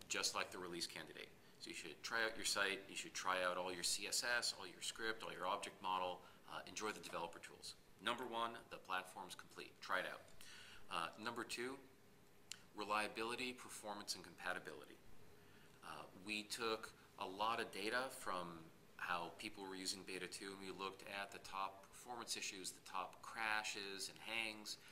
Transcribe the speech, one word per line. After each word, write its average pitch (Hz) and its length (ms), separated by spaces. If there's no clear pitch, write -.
just 98 260
like 95 160
the 104 60
release 90 280
candidate. - 440
So - 80
you 85 60
should 80 280
try 120 140
out 104 80
your 101 100
site, 98 440
you 95 80
should - 160
try 92 240
out 90 100
all 90 140
your 87 120
C 101 240
S 95 180
S, 113 220
all 95 80
your 85 140
script, 113 420
all 87 80
your 82 160
object 101 340
model, 92 380
uh, 78 160
enjoy 107 240
the - 80
developer 85 400
tools. - 360
Number 120 240
one, 113 240
the 85 60
platform's 92 580
complete. - 440
Try 95 200
it 85 120
out. 65 100
Uh, 85 160
number 117 220
two, 131 340
reliability, 110 760
performance, 104 600
and 95 100
compatibility. 87 760
Uh, 78 200
we 107 180
took 113 480
a 98 80
lot 107 340
of 110 120
data 120 480
from 87 420
how 85 420
people 101 260
were 95 100
using 95 300
beta 92 220
two, 98 260
and 98 80
we 95 80
looked 95 400
at 98 220
the 95 100
top 95 480
performance 117 480
issues, 95 320
the - 160
top 92 380
crashes 107 920
and - 80
hangs, 110 560